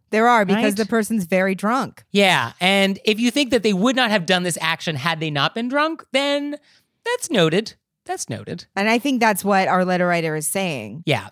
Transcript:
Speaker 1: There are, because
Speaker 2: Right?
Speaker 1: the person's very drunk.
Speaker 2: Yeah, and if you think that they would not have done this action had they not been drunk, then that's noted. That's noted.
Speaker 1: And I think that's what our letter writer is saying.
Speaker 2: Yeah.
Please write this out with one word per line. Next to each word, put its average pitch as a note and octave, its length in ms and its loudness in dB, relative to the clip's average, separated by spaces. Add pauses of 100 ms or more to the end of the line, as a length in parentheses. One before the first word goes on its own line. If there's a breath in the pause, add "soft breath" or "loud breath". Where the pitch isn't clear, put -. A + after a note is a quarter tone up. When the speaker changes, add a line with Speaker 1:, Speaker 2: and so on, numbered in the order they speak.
Speaker 1:
There A3 180 2
are, A#3 180 4
because G3+ 180 2
Speaker 2:
Right? G#3 140 2
Speaker 1:
the A3 100 0
person's A3 380 0
very F#3+ 300 0
drunk. G#3+ 560 -4
Speaker 2:
Yeah, F3 480 4
and G3 460 2
if G#3+ 140 0
you A#3+ 120 2
think C#4+ 200 0
that B3 120 2
they G#3+ 100 2
would A3+ 220 2
not B3 140 2
have G3+ 160 0
done F3+ 180 2
this F3+ 180 -2
action D#3+ 340 -2
had D#3+ 240 -2
they D#3+ 120 -4
not C#3+ 240 0
been A#3 140 -4
drunk, D4+ 420 -2
then C#4+ 460 -2 (480 soft breath)
that's A#4+ 240 -4
noted. F#3 460 0 (300)
That's - 240 -8
noted. A#2 360 -10 (100)
Speaker 1:
And G3+ 140 0
I A#3 80 2
think C4 220 -2
that's G#3+ 260 0
what F#3+ 220 2
our F3+ 180 2
letter F3+ 220 0
writer E3 280 0
is D3+ 120 -4
saying. D3 580 -6
Speaker 2:
Yeah. G#2+ 260 0